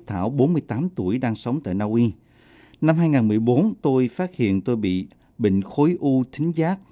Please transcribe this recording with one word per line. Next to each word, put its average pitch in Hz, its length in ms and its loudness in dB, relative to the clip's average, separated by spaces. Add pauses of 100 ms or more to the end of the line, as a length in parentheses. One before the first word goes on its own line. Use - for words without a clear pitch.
Thảo, 101 220 -4
bốn 143 240 2
mươi 156 140 0
tám 139 280 -4
tuổi, 98 220 -2
đang 123 180 -4
sống 127 280 -6
tại 95 100 -6
Na 101 120 -2
Uy. 113 280 2 (680)
Năm 160 140 4
hai 165 140 2
ngàn 127 180 2
mười 107 120 2
bốn, 123 420 2
tôi 131 260 2
phát 180 280 -6
hiện 98 260 0
tôi 120 140 -2
bị 92 320 -2 (300)
bệnh 98 240 2
khối 151 380 0
u 131 320 2
thính 160 240 -2
giác 165 220 0 (140)